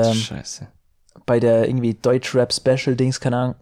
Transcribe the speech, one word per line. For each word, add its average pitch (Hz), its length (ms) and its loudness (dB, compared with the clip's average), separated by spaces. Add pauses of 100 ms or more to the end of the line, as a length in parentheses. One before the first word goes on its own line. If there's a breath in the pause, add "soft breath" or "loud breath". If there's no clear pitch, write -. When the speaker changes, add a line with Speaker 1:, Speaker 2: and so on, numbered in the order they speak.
(100)
Speaker 1:
ähm, 113 40 2
Speaker 2:
Scheiße. - 540 -8 (580)
Speaker 1:
bei 120 120 2
der 113 300 4
irgendwie 120 260 -2
Deutschrap-Special-Dings, 127 1300 0
keine 123 160 -2
Ahnung, 127 260 -2